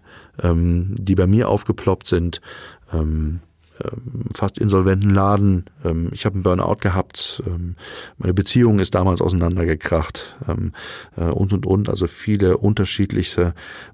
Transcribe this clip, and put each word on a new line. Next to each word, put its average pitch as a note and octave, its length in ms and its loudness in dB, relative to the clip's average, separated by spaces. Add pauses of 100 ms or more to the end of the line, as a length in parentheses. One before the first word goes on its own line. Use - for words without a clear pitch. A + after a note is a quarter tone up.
(440)
ähm, F2 560 2
die F#2+ 160 2
bei F#2 100 4
mir G#2 220 4
aufgeploppt - 600 0
sind, E2+ 340 -2 (500)
ähm, D#2 480 -2 (440)
ähm, A#2 480 -10
fast - 280 -4
insolventen G2 500 2
Laden, G2 560 2 (180)
ähm, E2+ 280 -2
ich - 160 -6
hab G2 80 -2
einen F#2+ 80 -4
Burnout F#2 380 2
gehabt, - 640 -2
ähm, F2 280 -6 (440)
meine F2+ 160 0
Beziehung G#2+ 440 4
ist F#2+ 140 0
damals F#2 280 2
auseinandergekracht, E2+ 1160 0 (100)
ähm, F2+ 260 -4 (440)
äh, - 60 -4
und, F#2+ 280 0
und, G#2 140 -2
und, F#2+ 240 2
also F#2 160 -2
viele G2 520 0
unterschiedliche F#2+ 960 0 (380)